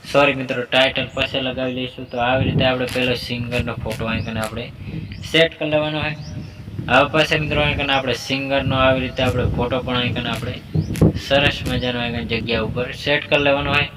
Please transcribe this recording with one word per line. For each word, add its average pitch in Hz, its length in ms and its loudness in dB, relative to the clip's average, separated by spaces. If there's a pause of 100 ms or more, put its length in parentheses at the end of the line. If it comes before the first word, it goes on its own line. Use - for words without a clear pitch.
(120)
સોરી 139 220 6
મિત્રો, 127 280 -4
ટાઇટલ 131 520 2
પછી 135 260 -2
લગાવી 127 340 -2
લઈશું. 127 360 -8
તો 127 80 -6
આવી 127 260 2
રીતે - 200 2
આપણે 127 220 2
પહેલો 123 280 0
સિંગરનો 120 600 -4
ફોટો 110 320 -6
અહીં 113 180 -2
કને 113 160 -4
આપણે 110 320 -6 (600)
સેટ 165 260 4
કરી 151 120 -4
લેવાનો 151 300 0
હોય. 151 160 -4 (720)
હવે 135 240 6
પછી 156 260 4
મિત્રો, 151 240 0
અહીં 147 140 2
કને 139 160 0
આપણે 131 200 2
સિંગરનો 135 640 0
આવી 131 240 4
રીતે 127 220 -2
આપણે 123 220 2
ફોટો 123 340 0
પણ 123 180 -2
અહીં 123 180 0
કને 120 140 -4
આપણે 113 260 -4 (760)
સરસ 139 380 4
મજાનો 123 340 0
અહીં 120 140 -2
કને 117 100 -4
જગ્યા 113 360 0
ઉપર 123 320 -2
સેટ 147 360 0
કરી 147 140 4
લેવાનો 143 300 2
હોય. 143 240 2